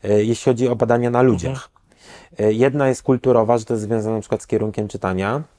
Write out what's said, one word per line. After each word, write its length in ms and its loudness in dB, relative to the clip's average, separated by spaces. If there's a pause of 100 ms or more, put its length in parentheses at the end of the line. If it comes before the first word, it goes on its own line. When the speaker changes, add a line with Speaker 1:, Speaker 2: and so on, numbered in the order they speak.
Speaker 1:
e, 200 2
jeśli 280 -2
chodzi 160 0
o 80 0
badania 340 0
na 120 2
ludziach. 480 0 (640)
Speaker 2:
Mhm. 140 0
Speaker 1:
E, 40 2
jedna 340 2
jest 160 -2
kulturowa, 540 2
że 80 -4
to 80 -4
jest 100 -4
związane 320 -2
na 60 -4
przykład 220 -6
z 40 -20
kierunkiem 400 -2
czytania. 540 -4 (180)